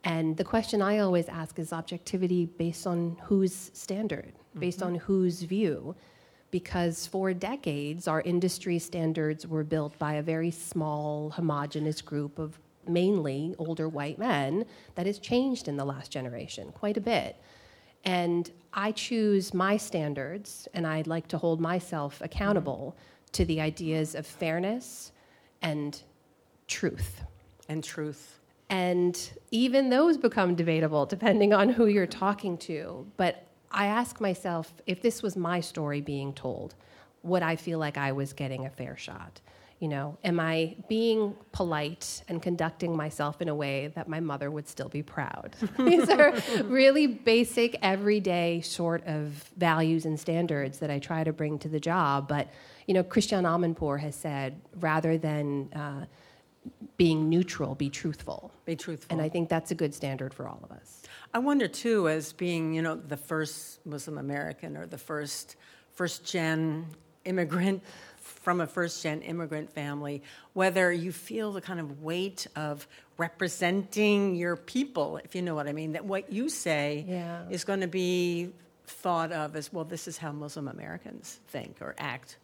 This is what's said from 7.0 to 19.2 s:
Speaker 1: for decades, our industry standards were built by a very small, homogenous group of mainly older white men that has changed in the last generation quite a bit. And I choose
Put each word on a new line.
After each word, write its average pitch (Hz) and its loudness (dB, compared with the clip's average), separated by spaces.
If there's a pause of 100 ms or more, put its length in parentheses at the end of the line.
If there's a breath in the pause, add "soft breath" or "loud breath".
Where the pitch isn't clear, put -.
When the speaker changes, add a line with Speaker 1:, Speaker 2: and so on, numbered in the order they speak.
Speaker 1:
for 190 0
decades, 175 -4
our 160 2
industry 175 0
standards 160 -2
were 160 -2
built 151 -2
by 151 -2
a 151 -2
very 160 0
small, 151 -4
homogenous 151 -2
group 147 -6
of 156 -8 (260)
mainly 170 2
older 156 -2
white 147 -6
men 185 2 (300 loud breath)
that 180 -2
has 202 -2
changed 247 0
in 143 -2
the 139 -2
last 139 -6
generation 127 -8
quite 208 -2
a 214 -2
bit. 196 0 (680 loud breath)
And 175 2 (220)
I 202 0
choose 214 2